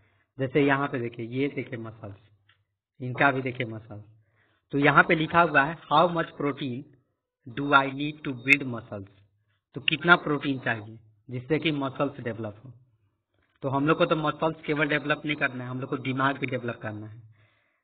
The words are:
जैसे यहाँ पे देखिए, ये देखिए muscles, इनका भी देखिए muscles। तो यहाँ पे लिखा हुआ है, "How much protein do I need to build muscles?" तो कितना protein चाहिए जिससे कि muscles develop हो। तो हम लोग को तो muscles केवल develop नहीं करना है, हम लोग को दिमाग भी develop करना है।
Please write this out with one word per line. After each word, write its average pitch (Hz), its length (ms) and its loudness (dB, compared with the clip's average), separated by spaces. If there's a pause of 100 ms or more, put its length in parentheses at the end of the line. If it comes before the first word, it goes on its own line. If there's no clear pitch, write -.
(400)
जैसे 135 220 2
यहाँ 139 260 4
पे 139 120 -4
देखिए, 117 260 -6
ये 131 220 -2
देखिए 127 320 -8
muscles, 104 360 -14 (840)
इनका 131 300 2
भी 131 100 -2
देखिए 127 260 -6
muscles। 110 360 -14 (680)
तो 143 60 -2
यहाँ 147 260 6
पे 180 120 4
लिखा 160 260 2
हुआ 147 220 4
है, 151 140 -4 (160)
"How 170 180 6
much 165 200 -2 (100)
protein 139 420 -4 (640)
do 143 220 -6
I 139 240 6
need 147 240 -6 (100)
to 139 60 -4
build 135 400 2
muscles?" 110 340 -10 (680)
तो 135 80 -10
कितना 165 340 4
protein 143 440 -2
चाहिए 113 400 -6 (300)
जिससे 127 300 -2
कि 160 120 0
muscles 139 480 -2
develop 110 460 -8
हो। - 80 -18 (880)
तो 143 80 -2
हम 139 180 0
लोग 160 100 4
को 175 80 4
तो 165 100 2
muscles 156 500 -2
केवल 151 220 0
develop 147 380 0
नहीं 147 100 -2
करना 127 280 -4
है, 123 60 -8
हम 127 120 -6
लोग 135 80 -8
को 139 80 -4
दिमाग 131 400 0
भी 139 80 -6
develop 120 360 -4
करना 107 260 -8
है। - 140 -18 (640)